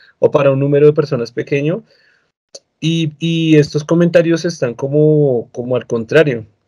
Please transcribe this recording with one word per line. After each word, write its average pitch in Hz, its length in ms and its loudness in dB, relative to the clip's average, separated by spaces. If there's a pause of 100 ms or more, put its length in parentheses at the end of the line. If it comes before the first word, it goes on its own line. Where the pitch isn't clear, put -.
(180)
o - 140 0
para 143 180 2
un 135 100 0
número 143 280 2
de 147 60 4
personas 143 380 -4
pequeño. 147 520 -6 (960)
Y, 160 400 -2
y 165 380 0
estos 147 260 0
comentarios 165 600 2
están 147 300 -4
como, 143 760 0
como 123 240 -6
al 120 100 -4
contrario, 120 640 0 (200)